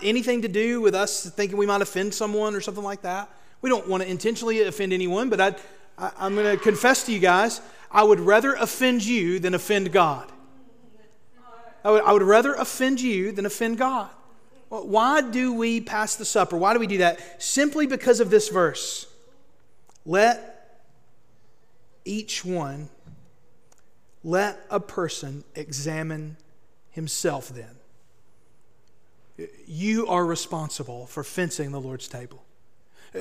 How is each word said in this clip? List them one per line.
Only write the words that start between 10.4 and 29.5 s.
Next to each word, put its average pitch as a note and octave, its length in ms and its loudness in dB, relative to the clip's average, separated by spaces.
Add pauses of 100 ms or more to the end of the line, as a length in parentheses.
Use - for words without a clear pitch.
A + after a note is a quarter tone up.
I G#3 80 2
would, G#3+ 100 6
I G3 100 4
would G3+ 100 6
rather A#3 320 6
offend C4 460 -2
you G#3+ 300 0
than G3 160 -4
offend A3+ 320 -4
God. B3+ 320 -2 (580)
Well, A3 160 -10
why A#3+ 360 4
do B3+ 320 0
we A#3 280 0
pass G#3+ 360 -4
the A3 80 -10
supper? F3+ 320 0
Why F#3+ 160 4
do A#3+ 80 2
we A3 80 -2
do G3 100 0
that? E3+ 420 0
Simply D4 460 0
because B3+ 320 4
of G#3+ 120 2
this G#3+ 180 6
verse. - 580 -2 (1000)
"Let G#3+ 500 2 (1500)
each G#3+ 400 -8
one, D3+ 440 -6 (1300)
let F#3+ 380 -2 (100)
a G3+ 80 0
person C#3+ 640 -8 (140)
examine D#3 800 -8 (540)
himself D#3 580 -6
then." A#2+ 220 -16 (2000)